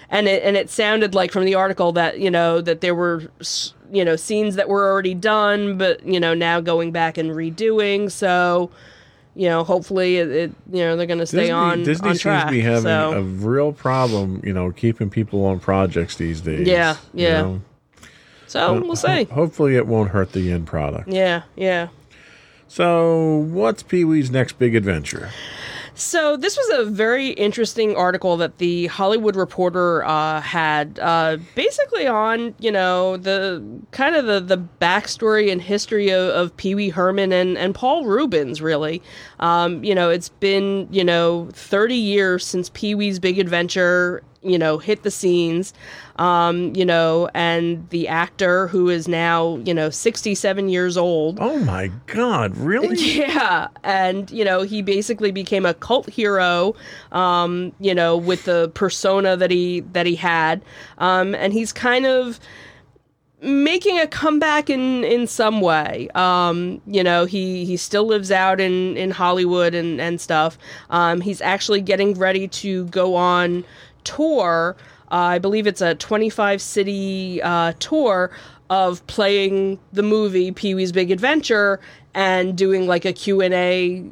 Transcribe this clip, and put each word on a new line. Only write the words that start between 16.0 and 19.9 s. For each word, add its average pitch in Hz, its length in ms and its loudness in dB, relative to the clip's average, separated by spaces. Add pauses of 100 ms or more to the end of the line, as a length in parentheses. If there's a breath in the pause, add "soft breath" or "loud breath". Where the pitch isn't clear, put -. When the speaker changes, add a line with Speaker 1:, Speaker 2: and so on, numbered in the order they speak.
Speaker 2:
these 82 260 -4
days, 87 260 -2
Speaker 1:
Yeah, 170 280 4 (180)
Speaker 2:
you 175 140 -2
Speaker 1:
yeah. 160 140 2
Speaker 2:
know? 95 200 -4 (840 loud breath)
Speaker 1:
So, - 300 0
Speaker 2:
Uh, - 20 0
Speaker 1:
we'll 339 160 -4
see. 311 300 0
Speaker 2:
ho-, 123 100 -10
hopefully 147 400 2
it 123 100 2
won't 110 240 2